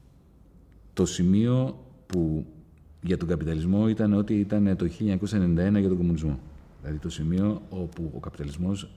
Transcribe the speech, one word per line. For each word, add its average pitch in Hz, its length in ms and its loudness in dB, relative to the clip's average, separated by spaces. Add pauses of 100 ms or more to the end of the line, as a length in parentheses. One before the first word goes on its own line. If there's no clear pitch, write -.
(920)
το 92 140 2
σημείο 120 760 2 (220)
που 80 400 -2 (560)
για 87 140 0
τον 80 120 -2
καπιταλισμό 82 600 0
ήταν 107 240 2
ό,τι 104 220 2
ήταν 101 420 2
το 90 120 0
χίλια 82 100 -8
εννιακόσια 101 400 0
ενενήντα 87 240 4
ένα 104 160 4
για 98 100 4
τον 92 80 2
κομμουνισμό. 80 440 0 (400)
Δηλαδή 76 180 -8
το 82 120 -8
σημείο 90 580 -2
όπου 85 460 -8
ο 64 60 -10
καπιταλισμός 87 760 -6